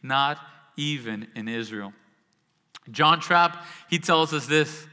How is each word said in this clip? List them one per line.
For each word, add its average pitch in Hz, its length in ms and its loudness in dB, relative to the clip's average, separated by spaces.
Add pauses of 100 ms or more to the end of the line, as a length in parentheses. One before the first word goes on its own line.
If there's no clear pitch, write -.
not 139 360 0 (380)
even 120 580 -6
in 113 140 -8
Israel." 107 460 -8 (960)
John 151 300 4
Trapp, 175 440 2 (240)
he - 100 0
tells 160 360 2
us 135 120 -4
this. 151 460 0